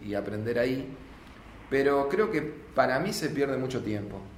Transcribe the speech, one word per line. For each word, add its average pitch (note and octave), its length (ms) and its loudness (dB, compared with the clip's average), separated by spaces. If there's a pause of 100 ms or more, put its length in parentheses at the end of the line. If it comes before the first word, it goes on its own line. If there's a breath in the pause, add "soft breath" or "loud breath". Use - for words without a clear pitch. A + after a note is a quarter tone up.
y G#2 100 -4
aprender G#2+ 440 -2
ahí. C3 380 0 (760 loud breath)
Pero C#3 380 4
creo G#3 220 2
que D3+ 120 0
para C3 580 2
mí G3+ 120 0
se D#3 180 -2
pierde C3+ 260 2
mucho B2 260 -2
tiempo. G2 380 -4 (180)